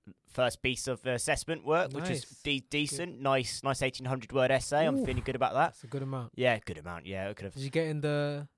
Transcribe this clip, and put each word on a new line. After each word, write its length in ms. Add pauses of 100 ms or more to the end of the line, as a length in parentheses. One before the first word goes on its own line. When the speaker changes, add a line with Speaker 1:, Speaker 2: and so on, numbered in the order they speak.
(280)
Speaker 1:
first 340
piece 240
of, 180
uh, 60
assessment 540
work, 280
which 160
was 120
Speaker 2:
Nice. 240
Speaker 1:
de-, 160
Speaker 2:
Good. 100
Speaker 1:
decent. 500
Nice, 440
nice 180
eighteen 220
hundred 280
word 200
essay. 340
I'm 120
Speaker 2:
Ooh, 60
Speaker 1:
feeling 200
good 100
about 200
that. 140
Speaker 2:
that's 140
a 60
good 140
amount. 340
Speaker 1:
Yeah, 240
good 180
amount. 280
Yeah, 240
I 40
could 120
have. 80
Speaker 2:
Did 100
you 60
get 180
in 140
the, 440 (120)